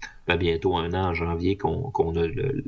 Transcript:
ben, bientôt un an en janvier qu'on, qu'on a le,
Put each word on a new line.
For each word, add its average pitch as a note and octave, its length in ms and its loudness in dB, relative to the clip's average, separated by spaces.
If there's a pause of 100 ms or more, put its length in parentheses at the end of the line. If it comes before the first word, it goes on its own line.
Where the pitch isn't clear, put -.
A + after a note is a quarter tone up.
(260)
ben, E2+ 100 2
bientôt F2 400 2
un E2+ 180 -2
an F#2+ 160 2
en E2+ 40 0
janvier E2+ 420 0
qu'on, E2 340 -2
qu'on E2 260 0
a E2+ 100 2
le, - 420 -2